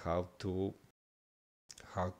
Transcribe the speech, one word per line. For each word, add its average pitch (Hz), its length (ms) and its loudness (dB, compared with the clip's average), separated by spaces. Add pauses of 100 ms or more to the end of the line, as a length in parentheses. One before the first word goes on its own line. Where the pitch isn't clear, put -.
how 90 240 2 (100)
to, 95 340 2 (1200)
how 92 260 2